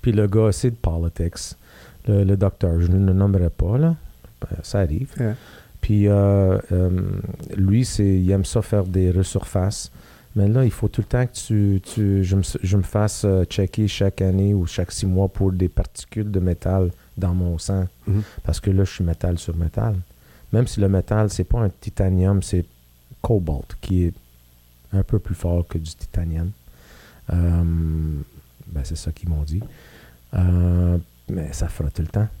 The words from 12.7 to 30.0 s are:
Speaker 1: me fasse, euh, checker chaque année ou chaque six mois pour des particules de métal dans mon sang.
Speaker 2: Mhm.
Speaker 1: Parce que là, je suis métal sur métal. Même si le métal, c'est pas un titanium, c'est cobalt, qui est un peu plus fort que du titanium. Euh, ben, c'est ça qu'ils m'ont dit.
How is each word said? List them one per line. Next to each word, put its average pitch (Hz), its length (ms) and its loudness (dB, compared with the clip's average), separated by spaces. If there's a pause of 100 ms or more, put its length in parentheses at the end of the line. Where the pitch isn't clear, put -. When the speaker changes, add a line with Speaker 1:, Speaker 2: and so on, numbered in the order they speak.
Speaker 1:
me 95 60 2
fasse, - 420 -2
euh, 95 200 4
checker 104 420 -2
chaque 98 340 0
année 98 320 2
ou 92 140 2
chaque - 240 -4
six - 160 -4
mois 95 200 2
pour 95 240 0
des 90 180 0
particules - 600 -4
de 98 100 -2
métal 90 520 0 (260)
dans 92 160 0
mon 87 240 0
sang. 95 280 -2 (220)
Speaker 2:
Mhm. 98 140 0 (220)
Speaker 1:
Parce - 160 -2
que - 120 -2
là, 95 120 2
je 92 80 -2
suis - 120 -4
métal 85 360 -2
sur 85 160 -8
métal. 95 400 -2 (580)
Même 113 140 2
si - 140 -6
le 98 80 2
métal, 101 400 2
c'est 92 160 -4
pas 120 160 0
un 104 80 2
titanium, 95 720 0
c'est 87 220 -2 (560)
cobalt, 85 600 -2
qui 90 220 0
est 85 100 0 (800)
un 98 100 2
peu - 140 0
plus 98 180 -4
fort 87 320 0
que - 100 -8
du 80 180 -8
titanium. 85 560 -4 (840)
Euh, 85 300 2 (1040)
ben, 78 160 -8
c'est 80 140 -8
ça - 140 -6
qu'ils 85 180 -8
m'ont 76 140 -2
dit. 80 180 -4 (760)